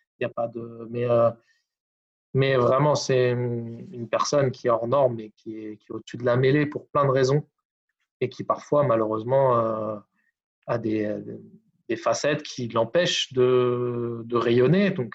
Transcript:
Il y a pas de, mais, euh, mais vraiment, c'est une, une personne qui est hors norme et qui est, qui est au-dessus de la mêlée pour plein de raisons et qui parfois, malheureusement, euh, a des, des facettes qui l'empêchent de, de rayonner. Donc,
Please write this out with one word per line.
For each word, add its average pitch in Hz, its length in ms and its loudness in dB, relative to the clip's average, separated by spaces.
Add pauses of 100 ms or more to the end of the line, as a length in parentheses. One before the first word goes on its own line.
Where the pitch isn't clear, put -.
(180)
Il - 40 -8
y 123 40 -2
a 117 40 -6
pas 117 180 -4
de, 117 400 -12
mais, 120 160 -4
euh, 117 260 4 (1040)
mais 135 240 2
vraiment, 131 380 4
c'est 127 380 2
une, 120 600 -6
une 120 160 -10
personne 131 420 0
qui - 180 -4
est - 20 4
hors 117 180 0
norme 127 320 2
et 107 160 -14
qui 110 220 -14
est, 107 180 -12
qui - 140 -20
est 113 40 -10
au-dessus 113 220 -12
de 120 80 -6
la 123 120 2
mêlée 139 280 4
pour 143 240 -8
plein 147 160 0
de 139 60 2
raisons 135 360 2 (760)
et 120 80 -2
qui - 140 -12
parfois, 147 400 0
malheureusement, 117 720 2
euh, 110 380 -2 (680)
a 123 120 -2
des, 107 360 -2 (760)
des - 80 -2
facettes 147 460 -2
qui - 260 -10
l'empêchent 117 640 -2
de, 123 880 0
de 120 120 -2
rayonner. 127 540 4
Donc, 123 240 -6